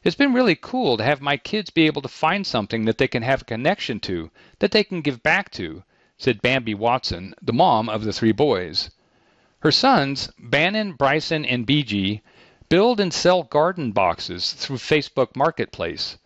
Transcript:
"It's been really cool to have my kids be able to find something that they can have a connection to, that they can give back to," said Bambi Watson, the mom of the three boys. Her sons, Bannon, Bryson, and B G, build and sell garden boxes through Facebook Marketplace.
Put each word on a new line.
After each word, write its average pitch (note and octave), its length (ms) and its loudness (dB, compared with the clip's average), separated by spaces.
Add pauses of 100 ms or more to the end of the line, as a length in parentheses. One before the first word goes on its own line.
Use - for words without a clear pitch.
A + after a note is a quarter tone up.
"It's - 140 -2
been C#4+ 160 2
really A#3+ 220 4
cool G3+ 420 -2
to G#2+ 80 -4
have C3+ 160 2
my C#3+ 160 -2
kids G#3 340 -6
be D#3+ 160 4
able D3 160 -2
to C3+ 60 -10
find F3+ 380 -2
something A2+ 400 -2
that A2+ 120 0
they C3 100 2
can A#2+ 140 -4
have C3 200 0
a - 100 -20
connection B2 480 -4
to, E2+ 300 -6 (300)
that G#3 100 0
they G#3+ 140 2
can F3+ 160 -6
give C#3 220 -4
back F3+ 300 -2
to," E2+ 300 -10 (340)
said A2 240 -2
Bambi B2 340 0
Watson, G2+ 680 -2
the - 100 -4
mom A#2+ 360 4
of G#2+ 160 -4
the G#2+ 80 -2
three A2 200 2
boys. G2+ 580 0 (680)
Her D#3 120 4
sons, C#3+ 680 2
Bannon, F3+ 540 0
Bryson, D#3 520 0
and B2 220 -2
B C#3+ 160 4
G, G#2 400 -2 (460)
build G#3 320 4
and F#3 120 0
sell F3+ 300 2
garden D3+ 500 0
boxes F2+ 600 -2
through - 260 -8
Facebook - 580 0
Marketplace. A#2 880 -4